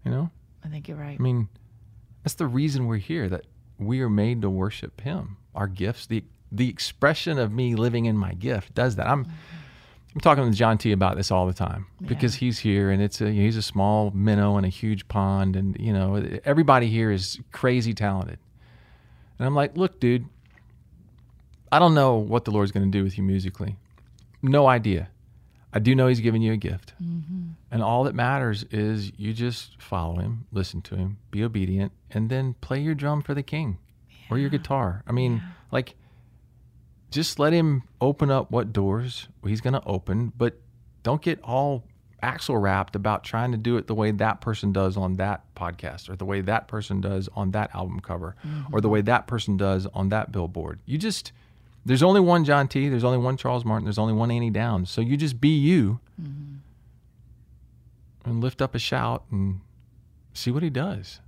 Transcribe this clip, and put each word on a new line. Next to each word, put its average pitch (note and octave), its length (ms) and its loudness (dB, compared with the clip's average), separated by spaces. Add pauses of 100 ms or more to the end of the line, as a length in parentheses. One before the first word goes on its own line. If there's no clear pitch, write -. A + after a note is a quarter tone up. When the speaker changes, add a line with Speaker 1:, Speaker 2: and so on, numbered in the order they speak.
Speaker 1:
You A#2+ 60 -2
know? D3 200 -2 (340)
Speaker 2:
I D#3+ 40 -10
think D3+ 200 -10
you're D#3+ 80 -10
right. D3 220 -10
Speaker 1:
I C3 40 -2
mean, B2 260 0 (760)
that's - 120 -4
the E3 120 -2
reason C3+ 400 0
we're A2+ 100 0
here, A2+ 320 -4
that F2+ 160 -4 (340)
we A#2 220 -2
are B2+ 80 0
made A2 340 2
to G2+ 80 0
worship F#2+ 520 -4
him. C#3 340 -8 (180)
Our G2+ 140 -4
gifts, F#2+ 380 -6
the, A2+ 180 -4 (260)
the B2 180 0
expression - 720 0
of A2 140 0
me A#2+ 220 0
living A#2 320 2
in A2 100 2
my F#2+ 180 0
gift G#2 400 -4
does A#2+ 220 2
that. - 100 -2
I'm, C3+ 180 0
Speaker 2:
Mm-hmm. E3 80 -10 (840)
Speaker 1:
I'm D3+ 60 -4
talking C3+ 280 6
to G#2 60 2
John A2+ 220 4
T G#2+ 140 2
about F#2+ 260 2
this G2 120 -4
all F#2 160 4
the F#2 60 0
time F2+ 360 -4 (180)
because A#2+ 300 0
Speaker 2:
Yeah. B2+ 100 -2
Speaker 1:
he's A#2+ 140 0
here G2 300 2
and G2 120 4
it's G2+ 180 -4
a, G#2+ 100 2
he's G#2+ 280 4
a - 20 -2
small G#2 520 0
minnow G2+ 440 4
in G2 80 2
a F#2 60 2
huge G#2+ 380 -4
pond. G2 480 0
And, F#2+ 220 -2
you A2 140 -2
know, F#2+ 500 0
everybody C#3 460 6
here A2 240 2
is F#2+ 260 -2 (140)
crazy B2 400 0
talented. F#2+ 460 -4 (1000)
And B2+ 80 -2
I'm C#3 80 0
like, C#3+ 220 0
"Look, F#3 240 0
dude, B2 240 4 (1500)
I D3 80 4
don't E3+ 160 8
know C3+ 200 6
what A2 320 0
the A2+ 40 -2
Lord's G2+ 220 2
gonna G2 140 2
do G2 180 2
with F#2+ 140 -2
you G2 60 -2
musically. F#2+ 520 -2 (640)
No C#3 260 4
idea. A2 420 2 (680)
I G#2+ 60 2
do A#2+ 140 6
know C3 120 6
he's B2+ 140 4
given A2 200 2
you A2 140 2
a - 20 0
gift. F#2+ 460 -6
Speaker 2:
Mm-hmm. E3+ 460 -8 (220)
Speaker 1:
And A2+ 120 -2
all A#2 220 2
that C#3+ 100 -2
matters A#2+ 560 0
is G#2+ 480 -2
you G#2 160 -4
just A#2+ 480 -6
follow E2+ 340 -4
him, A2+ 340 -4
listen F#2+ 300 -4
to - 160 -10
him, F#2+ 220 -4 (120)
be G#2 140 -2
obedient, G2 480 -2 (180)
and A2 200 -2
then C3 320 -2
play C3+ 180 -4
your D#3 140 -2
drum D3 260 -2
for C#3+ 140 -4
the C#3 80 -2
king D3 340 -4 (540)
or A#2 80 0
your C#3 120 0
Speaker 2:
Yeah. D3 60 0
Speaker 1:
guitar." A2+ 500 -2
I A2+ 60 -4
mean, B2 220 0
Speaker 2:
Yeah. A2+ 80 -2 (280)
Speaker 1:
like, C3 240 -4 (1160)
just - 280 -4
let D3+ 140 4
him D#3+ 300 2 (180)
open C#3+ 300 2
up C3+ 200 0
what A2 220 -2
doors G#2+ 560 -2 (180)
he's G#2+ 140 -2
gonna B2+ 260 0
open, G2+ 500 -2
but A#2+ 220 0 (440)
don't C#3+ 200 -2
get E3 200 -2
all C3 420 -2 (360)
axle B2+ 380 -2
wrapped G2 380 0
about G2+ 260 0
trying A#2+ 300 -4
to A#2 40 -2
do A#2 200 0
it G#2+ 100 -2
the A2+ 80 -4
way G#2+ 160 2
that G#2+ 300 0
person G#2 320 -2
does F#2+ 240 0
on F#2 180 -2
that G2 300 -4 (100)
podcast F2 560 -10
or F#2+ 60 -8
the F#2+ 80 -8
way G2 160 -2
that G2 260 -2
person G#2 340 -4
does F#2+ 340 -2
on F#2+ 180 -2
that G#2+ 220 -4
album F#2 260 -6
cover F2+ 340 -8 (100)
Speaker 2:
Mm-hmm. D3+ 300 -8
Speaker 1:
or G#2+ 60 2
the G#2+ 80 2
way G#2+ 140 4
that A#2 260 2
person G#2+ 280 -2
does F#2+ 380 0
on F#2+ 140 -2
that G#2+ 240 -2
billboard. E2+ 520 -6
You C#3 140 -4
just, G3+ 320 -4 (540)
there's B2+ 180 4
only F#3+ 180 8
one F3 240 6
John C#3+ 220 4
T, C#3 220 0
there's B2 160 0
only B2+ 140 2
one B2+ 180 0
Charles B2 280 -4
Martin, A2 200 0
there's G2+ 140 -2
only A2 160 0
one A#2 180 0
Annie A#2 180 0
Downs. G#2 400 -2
So - 100 -4
you A#2+ 160 0
just C#3+ 240 -2
be D3+ 160 4
you C#3 440 2 (200)
Speaker 2:
Mm-hmm. C#3+ 340 -12 (1700)
Speaker 1:
and A#2 180 -2
lift B2+ 180 -4
up C3+ 140 -2
a B2 40 -2
shout A#2+ 520 -2
and G2 300 -2 (760)
see - 160 -4
what C#3 120 0
he E3 80 -2
does. C3 580 -6